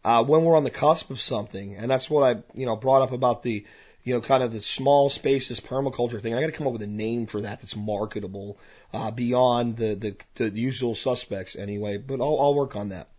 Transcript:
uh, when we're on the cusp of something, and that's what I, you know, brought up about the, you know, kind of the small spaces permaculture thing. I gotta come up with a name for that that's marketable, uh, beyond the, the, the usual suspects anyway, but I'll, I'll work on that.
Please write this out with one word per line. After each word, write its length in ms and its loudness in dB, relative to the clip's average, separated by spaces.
uh, 200 4
when 200 4
we're 140 6
on 60 4
the 60 -2
cusp 420 2
of 80 -10
something, 560 -6
and 140 -6
that's 200 0
what 140 4
I, 180 4
you 100 -6
know, 100 0
brought 260 4
up 100 0
about 320 0
the, 220 -4
you 100 -2
know, 80 0
kind 220 2
of 80 -2
the 100 -8
small 480 4
spaces 500 0
permaculture 600 -4
thing. 140 -4
I 60 0
gotta 100 -2
come 160 -4
up 60 -2
with 100 -6
a 40 -8
name 380 -4
for 160 -6
that 200 -10
that's 140 -12
marketable, 840 -6
uh, 180 -6
beyond 640 2
the, 180 0
the, 200 -8
the 240 -2
usual 340 -2
suspects 640 -4
anyway, 420 -6
but 240 -6
I'll, 180 0
I'll 140 4
work 220 0
on 140 -6
that. 180 -12